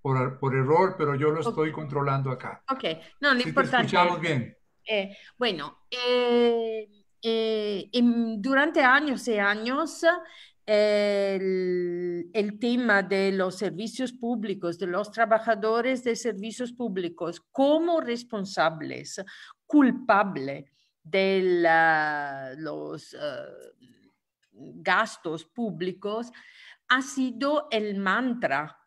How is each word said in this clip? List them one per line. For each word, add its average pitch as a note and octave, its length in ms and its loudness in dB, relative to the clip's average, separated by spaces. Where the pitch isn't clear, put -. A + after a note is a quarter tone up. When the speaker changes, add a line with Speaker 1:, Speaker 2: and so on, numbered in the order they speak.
Speaker 1:
por, C3 380 0
por C3+ 180 0
error, E3 400 4
pero C#3+ 180 0
yo C#3+ 160 0
lo D#3 100 -2
Speaker 2:
Ok. A#3 80 -2
Speaker 1:
estoy D#3 220 -2
controlando C#3 600 -2
acá. - 400 -10
Speaker 2:
Ok, C4 140 -6
no, C#4+ 140 2
lo A#3+ 60 0
Speaker 1:
Sí - 20 2
te B3 80 -2
Speaker 2:
importante B3+ 360 2
Speaker 1:
escuchamos F3 300 4
Speaker 2:
es D#3 60 -6
Speaker 1:
bien. C#3+ 340 -4
Speaker 2:
eh, G3 300 -4
bueno, E3+ 540 -4
eh, A#3+ 960 2
eh, A3 720 -2
en, A#3 480 2
durante C#4 420 4
años C4+ 460 4
y A3 100 2
años, A3+ 640 -2
el, F#3+ 1700 0
el G#3 260 -2
tema A#3+ 440 2
de G3 300 2
los F#3 240 0
servicios A3 560 -6
públicos, G3+ 680 -4
de G3 80 -6
los G3+ 240 -4
trabajadores A3+ 920 0
de A#3 120 0
servicios A3+ 560 -8
públicos F3+ 680 -6
como D#4+ 480 2
responsables, F3 1200 -4
culpable F#3 1080 2
de F#3+ 400 2
la, D#3 1120 2
los, D3+ 560 -10
eh, C#3 60 -18
gastos E3 920 -4
públicos, G3+ 840 -6
ha B3+ 120 4
sido C4+ 680 -2
el G#3 260 -2
mantra G3 800 -2